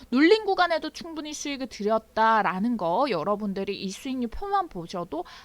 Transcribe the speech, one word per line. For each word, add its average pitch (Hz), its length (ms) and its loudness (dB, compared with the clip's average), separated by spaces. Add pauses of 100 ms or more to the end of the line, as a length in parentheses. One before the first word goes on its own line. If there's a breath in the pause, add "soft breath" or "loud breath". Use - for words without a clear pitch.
(100 loud breath)
눌림 370 360 6
구간에도 349 440 2
충분히 311 420 -10
수익을 277 340 -6
드렸다라는 220 1120 2
거 196 340 0
여러분들이 196 680 -2
이 190 120 -6
수익률 247 400 -6
표만 392 380 -2
보셔도 180 560 -8 (200 loud breath)